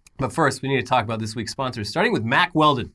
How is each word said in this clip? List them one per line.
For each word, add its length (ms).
But 140
first, 280
we 80
need 120
to 60
talk 180
about 140
this 160
week's 160
sponsors, 380
starting 220
with 120
Mack 320
Weldon. 400